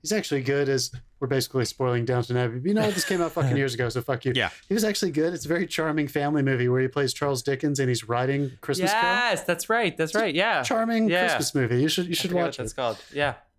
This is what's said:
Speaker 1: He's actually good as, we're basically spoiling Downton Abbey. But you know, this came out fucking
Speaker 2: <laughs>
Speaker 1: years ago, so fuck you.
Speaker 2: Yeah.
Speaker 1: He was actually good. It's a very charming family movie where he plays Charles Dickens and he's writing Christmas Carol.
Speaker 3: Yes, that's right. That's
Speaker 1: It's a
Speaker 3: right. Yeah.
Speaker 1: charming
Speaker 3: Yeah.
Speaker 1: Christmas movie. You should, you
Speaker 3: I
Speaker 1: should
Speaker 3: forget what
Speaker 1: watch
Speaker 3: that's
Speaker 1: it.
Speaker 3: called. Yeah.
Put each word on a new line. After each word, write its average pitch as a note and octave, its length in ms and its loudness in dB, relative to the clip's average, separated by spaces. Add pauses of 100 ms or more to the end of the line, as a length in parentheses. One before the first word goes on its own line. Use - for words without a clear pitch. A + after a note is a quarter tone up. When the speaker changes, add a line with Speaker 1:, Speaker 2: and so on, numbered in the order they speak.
Speaker 1:
He's D#3 120 -6
actually D3+ 300 -2
good C#3 260 2
as, C3 220 0 (280)
we're C3 80 -4
basically C3 380 0
spoiling B2 400 0
Downton B2 320 0
Abbey. B2 220 -2
But C#3 80 -4
you G#3 80 2
know, G#3+ 160 2
this F#3 140 -2
came F#3 180 0
out E3 80 -2
fucking C#3 260 0
Speaker 2:
<laughs> - 0 -
Speaker 1:
years C3+ 160 0
ago, A#2+ 160 -2
so A#2+ 140 -2
fuck B2+ 200 -4
you. B2+ 120 0
Speaker 2:
Yeah. G#2+ 160 0 (180)
Speaker 1:
He G3 60 2
was A3 80 2
actually G3+ 260 0
good. D#3+ 240 0
It's - 120 -8
a - 20 -10
very E3+ 180 0
charming D#3 420 -2
family D3 360 0
movie B2+ 260 2
where B2+ 100 2
he C3 80 2
plays C3+ 240 0
Charles C#3 300 -2
Dickens C#3 380 0
and B2+ 100 2
he's A2 180 -2
writing C3 440 0 (100)
Christmas F#3 300 0
Carol. A3+ 120 2
Speaker 3:
Yes, A#3+ 420 0
that's E3+ 220 -2
right. A3 300 0
That's D#3+ 140 0
Speaker 1:
It's - 40 -8
a G#3+ 40 4
Speaker 3:
right. F#3 160 0
Yeah. F#3 260 2
Speaker 1:
charming A3+ 480 2
Speaker 3:
Yeah. F3+ 120 4
Speaker 1:
Christmas D3+ 340 0
movie. B2 260 2
You D3+ 80 4
should, F3+ 160 0
you E3+ 60 -6
Speaker 3:
I - 20 -2
Speaker 1:
should - 160 -2
Speaker 3:
forget F3+ 60 -2
what E3+ 140 2
Speaker 1:
watch - 80 -8
Speaker 3:
that's A#2+ 160 -6
Speaker 1:
it. - 20 -14
Speaker 3:
called. A#2 220 -2 (140)
Yeah. C#3+ 220 0 (260)